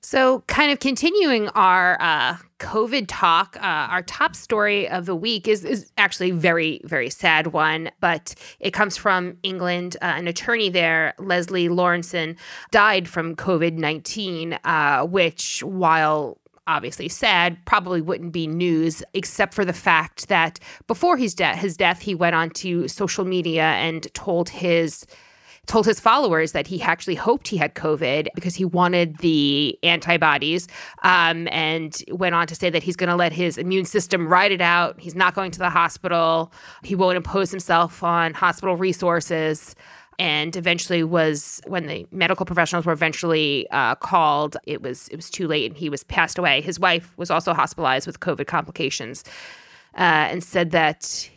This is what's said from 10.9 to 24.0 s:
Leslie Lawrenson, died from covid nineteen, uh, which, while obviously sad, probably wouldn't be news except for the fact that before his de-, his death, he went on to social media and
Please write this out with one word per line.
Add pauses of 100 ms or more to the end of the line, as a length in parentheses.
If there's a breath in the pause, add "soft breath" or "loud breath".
Leslie
Lawrenson, (320 loud breath)
died
from
covid
nineteen,
uh,
which,
while (300)
obviously
sad,
probably
wouldn't
be
news (140)
except
for
the
fact
that (260 loud breath)
before
his
de-,
his
death,
he
went
on
to
social
media
and